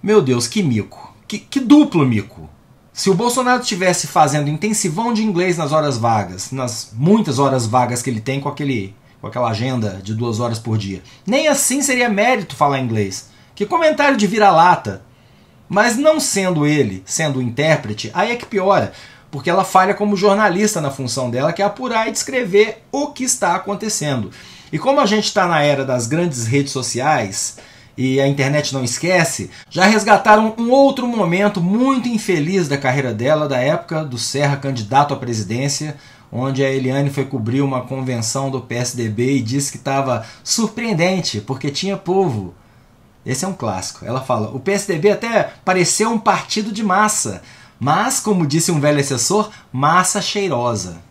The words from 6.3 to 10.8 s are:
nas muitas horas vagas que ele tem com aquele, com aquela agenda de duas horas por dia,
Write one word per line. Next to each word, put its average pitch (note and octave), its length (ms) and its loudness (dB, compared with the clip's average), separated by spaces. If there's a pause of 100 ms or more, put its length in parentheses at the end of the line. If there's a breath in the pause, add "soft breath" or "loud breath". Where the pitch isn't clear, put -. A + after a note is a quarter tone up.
nas B2+ 400 -6
muitas D3+ 480 2
horas C3 260 2
vagas A#2+ 360 0
que - 80 -4
ele A2 100 -4
tem C3+ 220 -6
com C#3+ 80 -6
aquele, B2+ 440 -4 (280 soft breath)
com G#2 60 -12
aquela A#2+ 240 -2
agenda A2 520 -4
de G#2+ 100 -6
duas A2+ 280 -2
horas A#2 180 -4
por A2 180 -2
dia, G2 240 -6 (240 loud breath)